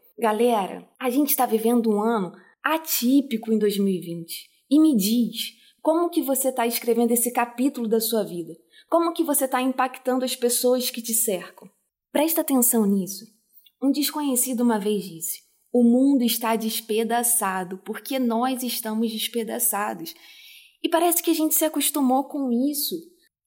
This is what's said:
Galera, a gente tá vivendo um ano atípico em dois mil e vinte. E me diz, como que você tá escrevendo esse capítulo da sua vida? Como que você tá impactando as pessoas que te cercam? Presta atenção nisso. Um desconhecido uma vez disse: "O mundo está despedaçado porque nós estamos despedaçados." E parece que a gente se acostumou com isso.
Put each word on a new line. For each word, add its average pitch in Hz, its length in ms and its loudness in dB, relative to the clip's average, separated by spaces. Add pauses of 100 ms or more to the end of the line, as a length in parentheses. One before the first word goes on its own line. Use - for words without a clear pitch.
(200)
Galera, 214 680 0 (120)
a 254 100 0
gente 277 260 2
tá 254 120 2
vivendo 226 420 2
um 208 100 2
ano 214 320 0 (320)
atípico 269 880 0
em 220 60 4
dois 208 220 0
mil 196 140 2
e 175 60 -4
vinte. 170 500 -12 (200)
E 285 100 6
me 311 160 6
diz, 220 580 0 (280)
como 330 280 2
que 330 120 0
você 262 300 0
tá 254 140 -2
escrevendo 240 460 0
esse 240 200 2
capítulo 247 560 -2
da 226 120 2
sua 226 240 0
vida? 165 300 -10 (360)
Como 339 240 2
que 339 100 0
você 277 240 0
tá 254 140 -2
impactando 254 640 -2
as 247 120 -2
pessoas 247 540 2
que 233 120 -8
te 226 120 -6
cercam? 190 560 -4 (420)
Presta 311 300 0
atenção 247 440 2
nisso. 202 400 -2 (560)
Um 269 100 2
desconhecido 262 680 -2
uma 233 180 2
vez 202 240 -2
disse: 165 380 -12 (300)
"O 247 120 4
mundo 254 400 4
está 226 320 0
despedaçado 214 1200 -2
porque - 400 -6
nós 247 440 0
estamos 226 480 -4
despedaçados." 220 1040 -4 (640)
E 320 80 -4
parece 339 340 2
que 339 80 0
a - 20 2
gente 311 220 0
se 320 100 2
acostumou 277 600 0
com 277 260 -4
isso. 269 440 -2 (520)